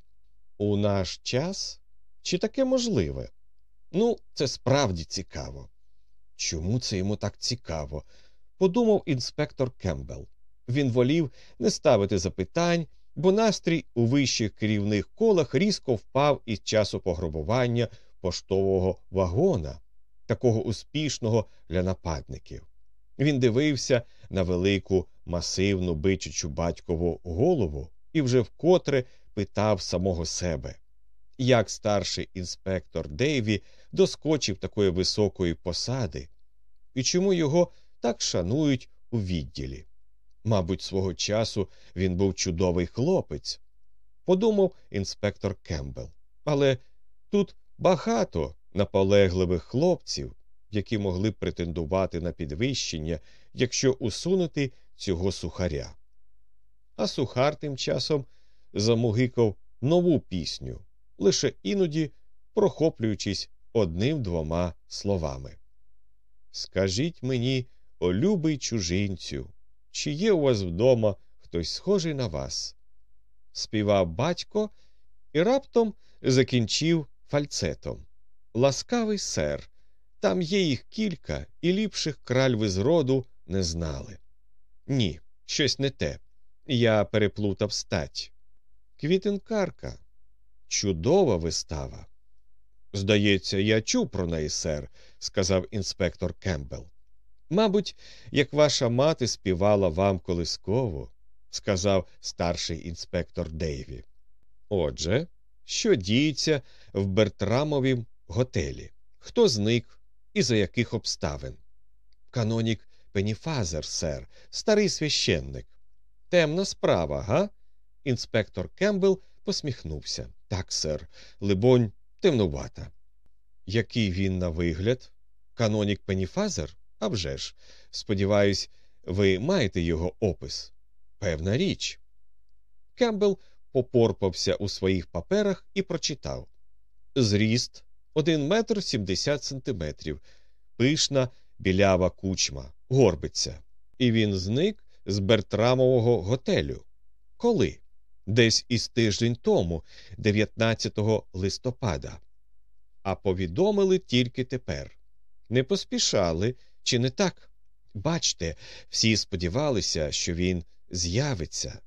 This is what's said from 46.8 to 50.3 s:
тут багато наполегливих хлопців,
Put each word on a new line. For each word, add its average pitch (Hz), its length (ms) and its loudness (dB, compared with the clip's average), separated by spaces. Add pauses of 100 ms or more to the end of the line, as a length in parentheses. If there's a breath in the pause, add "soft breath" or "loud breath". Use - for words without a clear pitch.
тут 202 260 0 (220)
багато 175 800 0 (180)
наполегливих 92 880 4
хлопців, 131 720 -2 (360)